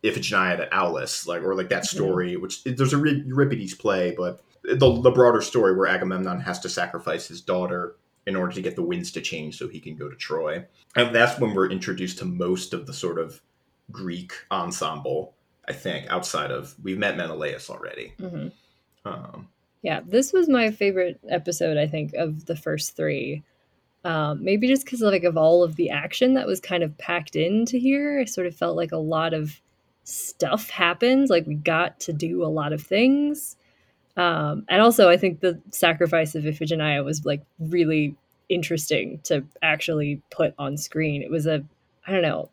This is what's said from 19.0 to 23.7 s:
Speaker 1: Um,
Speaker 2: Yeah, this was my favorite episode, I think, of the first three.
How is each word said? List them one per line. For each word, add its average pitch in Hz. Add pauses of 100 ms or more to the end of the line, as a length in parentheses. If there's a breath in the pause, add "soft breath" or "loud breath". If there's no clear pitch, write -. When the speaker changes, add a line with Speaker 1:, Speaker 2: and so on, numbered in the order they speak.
Speaker 1:
Um, - (340)
Speaker 2:
Yeah, -
this 220
was 359
my 233
favorite 190
episode, 165
I 151
think, 151
of 156
the 165
first 156
three. 147 (640)